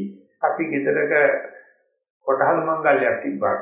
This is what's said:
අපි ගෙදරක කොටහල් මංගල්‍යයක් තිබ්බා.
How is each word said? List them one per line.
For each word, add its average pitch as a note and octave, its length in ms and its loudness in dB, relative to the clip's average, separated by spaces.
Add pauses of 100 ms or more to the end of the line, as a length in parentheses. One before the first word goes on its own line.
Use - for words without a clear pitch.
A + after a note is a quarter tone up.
(380)
අපි D#3+ 280 0
ගෙදරක D3 480 0 (1120)
කොටහල් D3 320 2
මංගල්‍යයක් D3+ 600 0
තිබ්බා. G2+ 420 -4